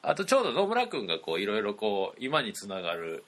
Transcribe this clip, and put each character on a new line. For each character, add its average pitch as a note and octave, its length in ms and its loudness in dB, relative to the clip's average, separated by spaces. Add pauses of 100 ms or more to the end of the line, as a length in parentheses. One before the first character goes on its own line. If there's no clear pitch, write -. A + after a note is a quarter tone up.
あ D3+ 60 4
と、 G3 100 0
ち B3 120 4
ょ C4+ 60 6
う - 20 0
ど D3 80 0
野 F#3+ 160 4
村 A#3 200 2
く D3+ 120 -4
ん G2 80 -4
が E2 100 0
こ D#2+ 160 -4
う、 F2 80 0
い G2+ 60 0
ろ G#2+ 100 2
い G#2+ 60 0
ろ G2+ 100 0
こ G2+ 420 0
う、 - 40 -20
今 C3+ 240 0
に G#2 100 -6
つ - 140 -12
な F#2+ 140 -6
が E2+ 120 -2
る、 E2 340 -6